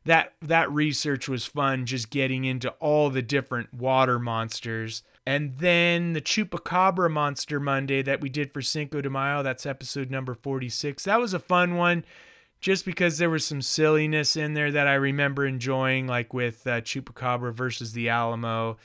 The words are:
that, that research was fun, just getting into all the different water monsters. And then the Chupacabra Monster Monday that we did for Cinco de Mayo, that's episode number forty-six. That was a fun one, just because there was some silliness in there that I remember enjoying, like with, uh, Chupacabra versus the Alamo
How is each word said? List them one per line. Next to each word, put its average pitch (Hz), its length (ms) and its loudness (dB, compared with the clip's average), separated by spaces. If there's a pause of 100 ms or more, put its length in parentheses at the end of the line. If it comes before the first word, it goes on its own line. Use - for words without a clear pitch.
that, 160 380 2
that 165 280 2
research 147 560 0
was 127 200 -4
fun, 135 400 -2
just 120 240 -6
getting 131 340 0
into 127 280 -2
all 151 360 4
the 131 140 -2
different 120 500 -4
water 127 460 2
monsters. 113 840 -6 (240)
And 139 320 -2
then 170 560 2
the 156 80 -2
Chupacabra 185 880 2
Monster 147 500 -2
Monday 135 440 0
that 139 180 -2
we 143 80 -4
did 139 240 -4
for 151 80 -6
Cinco 147 400 -4
de 139 80 -2
Mayo, 139 320 -2
that's 131 240 -4
episode 135 460 -6
number 131 240 -4
forty-six. 135 680 -6
That 208 160 4
was 233 140 -2
a 180 60 0
fun 175 360 2
one, 175 300 2 (560)
just 190 240 0
because 175 320 0
there 170 120 4
was 160 160 0
some 139 160 -4
silliness 156 760 4
in 151 160 -2
there 147 180 2
that 143 160 2
I 139 60 6
remember 139 520 2
enjoying, 131 640 0
like 120 260 -2
with, 123 320 -4
uh, 120 140 0
Chupacabra 123 760 -4
versus 120 380 -6
the 117 160 -4
Alamo 117 760 -2